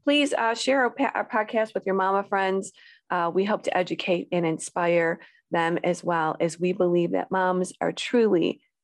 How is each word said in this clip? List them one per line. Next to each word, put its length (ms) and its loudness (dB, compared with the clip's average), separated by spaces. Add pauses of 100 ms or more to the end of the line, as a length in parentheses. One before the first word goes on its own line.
please, 300 2
uh, 200 0
share 280 0
our, 100 2
pa-, 240 -2
our 120 -2
podcast 460 -2
with 120 -4
your 100 0
mama 280 0
friends. 480 -2 (380)
Uh, 240 -2
we 100 2
hope 200 -2
to 120 -4
educate 560 -2
and 140 0
inspire 720 0 (300)
them 340 0
as 200 -2
well, 360 0
as 200 -2
we 140 0
believe 380 2
that 200 -2
moms 500 0
are 100 0
truly, 720 0 (220)